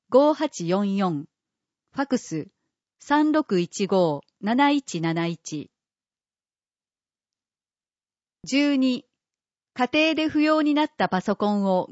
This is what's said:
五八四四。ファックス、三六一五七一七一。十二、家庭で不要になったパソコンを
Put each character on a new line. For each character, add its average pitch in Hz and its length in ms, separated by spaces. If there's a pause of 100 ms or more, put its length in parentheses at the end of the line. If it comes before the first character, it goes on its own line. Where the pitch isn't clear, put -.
五 294 260
八 294 320
四 196 300
四。 170 320 (640)
フ - 80
ァ - 20
ッ 269 40
ク 254 120
ス、 - 300 (500)
三 302 320
六 294 300
一 180 260
五 165 360 (180)
七 254 320
一 277 280
七 165 280
一。 160 420 (2750)
十 285 320
二、 262 300 (720)
家 254 180
庭 311 240
で 311 100
不 302 160
要 311 200
に 294 120
な 302 120
っ - 20 (100)
た 220 100
パ 185 120
ソ 202 160
コ 208 120
ン 208 140
を 190 300